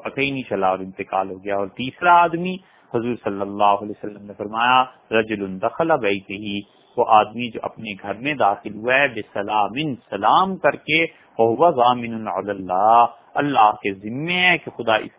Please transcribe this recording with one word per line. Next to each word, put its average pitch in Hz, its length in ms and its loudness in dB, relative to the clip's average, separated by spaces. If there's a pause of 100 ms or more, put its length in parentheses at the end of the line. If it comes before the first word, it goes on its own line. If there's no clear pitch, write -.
پتہ 117 160 -6
ہی 139 100 0
نہیں 131 180 -8
چلا 98 200 0
اور 95 120 2
انتقال 95 500 -6
ہو 95 140 -12
گیا۔ 101 120 -4
اور 98 200 -4
تیسرا 175 460 2
آدمی، 175 340 -2 (360)
حضور 120 220 -2 (100)
صلی 101 160 -4
اللہ 101 420 2
علیہ 104 140 -10
وسلم 104 300 -14
نے 104 120 -16
فرمایا، 117 440 2 (300)
رجل 110 340 0 (160)
دخل 160 380 0
بیتہ، 98 420 -4 (540)
وہ 120 80 2 (160)
آدمی 113 300 -2
جو - 120 -12
اپنے 107 400 -10
گھر 101 120 -8 (100)
میں 151 160 -4
داخل 101 360 -2
ہوا 117 180 -2
ہے، 143 200 2
بسلام، 107 800 -4 (160)
سلام 147 480 2
کر 139 180 2 (100)
کے، 160 180 2 (340)
وہو 117 380 4
ضامن 117 520 0
علی 95 220 -4
اللہ، 98 500 4 (340)
اللہ 131 360 4 (120)
کے 101 100 -4 (100)
ذمے 151 380 -4
ہے 180 180 4
کہ - 180 -14
خدا 113 180 0 (120)
اس - 120 -18